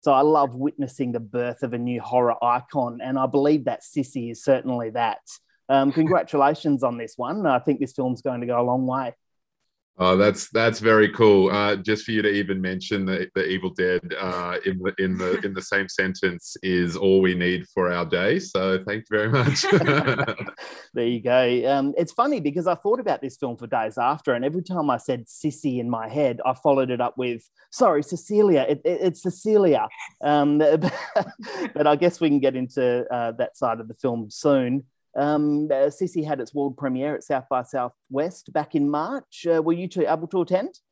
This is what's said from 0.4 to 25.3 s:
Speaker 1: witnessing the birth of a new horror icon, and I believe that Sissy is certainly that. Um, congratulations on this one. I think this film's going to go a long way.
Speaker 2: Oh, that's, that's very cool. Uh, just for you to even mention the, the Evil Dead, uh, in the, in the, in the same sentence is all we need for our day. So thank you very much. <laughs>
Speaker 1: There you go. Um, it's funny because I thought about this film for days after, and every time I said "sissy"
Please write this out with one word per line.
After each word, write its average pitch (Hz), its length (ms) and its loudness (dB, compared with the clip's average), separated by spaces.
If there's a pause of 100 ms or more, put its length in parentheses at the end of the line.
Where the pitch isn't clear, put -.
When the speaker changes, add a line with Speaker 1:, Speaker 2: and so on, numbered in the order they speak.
Speaker 1:
witnessing 131 580 -4
the 117 80 -4
birth 120 420 -6
of 120 100 -4
a 120 60 -4
new 120 240 -4
horror 120 420 2
icon, 120 580 -2
and 131 160 -4
I 131 60 0
believe 143 400 2
that 117 180 -4
Sissy 127 480 -6
is 117 140 -14
certainly 123 460 0
that. 117 320 -4 (480)
Um, 139 200 4
congratulations 151 960 2
on 120 140 -2
this 117 180 -12
one. 160 300 -4
I 127 140 4
think 135 200 -2
this 131 140 -6
film's 127 260 -4
going 123 220 -6
to 120 40 -8
go 120 140 0
a - 20 2
long 127 240 0
way. 127 280 -4 (840)
Speaker 2:
Oh, 92 180 4
that's, 101 320 4
that's 113 320 2
very 107 320 6
cool. 101 380 6
Uh, 104 260 2
just 104 300 -4
for 113 60 -4
you 107 100 0
to 104 60 2
even 98 340 -2
mention 92 420 -4
the, 92 300 -2
the 95 100 0
Evil 92 260 -4
Dead, 90 300 0 (180)
uh, 90 460 -4
in 95 140 -2
the, 92 200 -4
in 92 200 -2
the, 92 260 -2
in 101 80 -4
the 92 80 -8
same 98 260 -4
sentence 92 760 -4
is 90 340 0
all 95 240 4
we 92 140 2
need 90 340 -2
for 90 240 -2
our 87 140 -2
day. 92 320 0
So 95 480 -2
thank 107 240 -6
you 107 60 0
very 107 120 2
much. 135 420 2
<laughs> - 40 4 (1200)
Speaker 1:
There 120 120 -2
you 120 160 -2
go. 123 480 2
Um, 139 260 0
it's 170 160 -2
funny 262 280 0
because 151 260 -2
I 180 80 2
thought 220 260 -2
about 196 220 -2
this 135 160 -10
film 123 180 -6
for 117 100 -14
days 110 300 -4
after, 131 380 0
and 120 100 -2
every 160 180 -2
time 175 280 -2
I 120 80 0
said 120 260 -4
"sissy" 139 540 -4